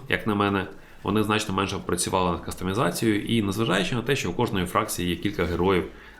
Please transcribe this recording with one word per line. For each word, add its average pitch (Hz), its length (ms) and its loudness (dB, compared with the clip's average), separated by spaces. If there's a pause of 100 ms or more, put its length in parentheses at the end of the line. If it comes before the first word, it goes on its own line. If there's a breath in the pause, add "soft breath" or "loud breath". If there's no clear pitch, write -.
як - 180 -2
на 107 80 2
мене, 101 320 2 (360 loud breath)
вони 104 200 2
значно 104 320 0
менше 98 220 0 (100)
працювали 92 440 2
над 85 100 -2
кастомізацією, 107 840 0
і 113 200 0
незважаючи 113 520 0
на - 80 -2
те, 139 140 0
що 95 140 -2
у - 20 -4
кожної 95 340 0
фракції 92 440 -2
є 85 60 0
кілька 98 280 -2
героїв, 87 400 2 (360 loud breath)